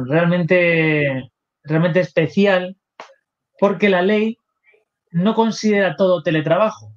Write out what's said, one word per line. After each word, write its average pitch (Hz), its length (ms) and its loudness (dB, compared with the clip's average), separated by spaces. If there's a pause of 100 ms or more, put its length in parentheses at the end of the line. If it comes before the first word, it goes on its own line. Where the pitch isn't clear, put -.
realmente, 160 1200 0 (320)
realmente 160 380 0
especial, 180 760 0 (800)
porque 202 300 0
la 180 140 2
ley 214 340 0 (760)
no 180 220 0
considera 208 640 0
todo 185 260 0
teletrabajo 170 760 -2